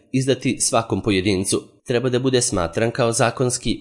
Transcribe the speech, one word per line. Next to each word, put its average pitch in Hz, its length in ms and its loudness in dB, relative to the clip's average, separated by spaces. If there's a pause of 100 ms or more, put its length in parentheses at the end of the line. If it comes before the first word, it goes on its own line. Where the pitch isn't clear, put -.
(120)
izdati 131 480 0
svakom 113 420 0
pojedincu 95 600 0 (240)
treba 123 220 0
da 123 100 0
bude 127 220 2
smatran 107 500 0
kao 117 220 0
zakonski 123 680 0